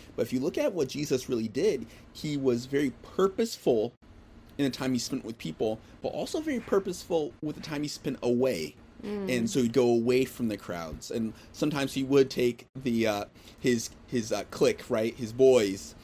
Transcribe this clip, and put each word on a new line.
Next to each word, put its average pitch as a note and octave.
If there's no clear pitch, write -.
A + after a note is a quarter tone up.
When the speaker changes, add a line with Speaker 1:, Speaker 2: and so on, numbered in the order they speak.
Speaker 1:
But -
if A2+
you B2+
look D#3
at D4
what D3+
Jesus C#3
really A2+
did, C#3
he D3+
was B2+
very C#3
purposeful F3+
in C#3+
the C3+
time C3
he B2
spent B2+
with A2+
people, A2+
but -
also D#4
very D4+
purposeful F3+
with D3+
the -
time D3
he D3
spent -
away. A#2+
Speaker 2:
Mm. G3+
Speaker 1:
And A#2
so C3+
he'd A#2
go B2
away A#2+
from B2
the G#2
crowds. E2+
And A2+
sometimes C#3+
he C3+
would C3+
take A#2+
the, A#2
uh, G#2
his, A#2+
his, A2
uh, G2+
clique, B2
right? A2
His A2+
boys, A#2+